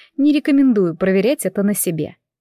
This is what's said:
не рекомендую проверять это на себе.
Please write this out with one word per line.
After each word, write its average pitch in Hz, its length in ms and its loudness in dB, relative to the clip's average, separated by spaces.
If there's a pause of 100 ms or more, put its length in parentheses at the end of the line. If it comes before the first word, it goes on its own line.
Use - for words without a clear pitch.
(180)
не 285 160 2
рекомендую 262 640 2
проверять 190 480 0
это 196 180 -2
на 202 100 0
себе. 160 440 -6 (240)